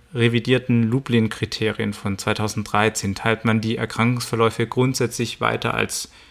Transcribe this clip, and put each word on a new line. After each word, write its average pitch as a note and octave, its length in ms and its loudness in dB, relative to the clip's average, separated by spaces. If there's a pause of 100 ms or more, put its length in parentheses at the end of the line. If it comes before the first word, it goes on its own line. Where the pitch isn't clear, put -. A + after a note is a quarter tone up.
(140)
revidierten A#2+ 720 4
Lublin-Kriterien A2 1120 0
von G2 260 -4
zweitausenddreizehn G#2+ 960 0
teilt A2+ 280 -2
man A2+ 160 2
die A2+ 180 -2
Erkrankungsverläufe A#2 880 0
grundsätzlich B2 760 0
weiter A2+ 320 0
als - 380 -4 (200)